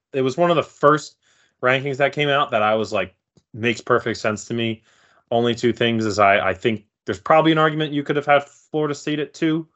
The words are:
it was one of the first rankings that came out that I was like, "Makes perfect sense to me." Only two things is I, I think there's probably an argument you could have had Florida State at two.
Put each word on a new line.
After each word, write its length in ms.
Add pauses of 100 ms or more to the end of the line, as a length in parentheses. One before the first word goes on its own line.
(120)
it 80
was 160
one 140
of 60
the 60
first 540 (460)
rankings 340
that 160
came 160
out 220
that 120
I 120
was 180
like, 220 (400)
"Makes 260
perfect 380
sense 280
to 80
me." 280 (480)
Only 240
two 180
things 320
is 140
I, 320
I 40
think 300 (220)
there's 140
probably 320
an 60
argument 340
you 100
could 140
have 100
had 180
Florida 500
State 240
at 160
two. 420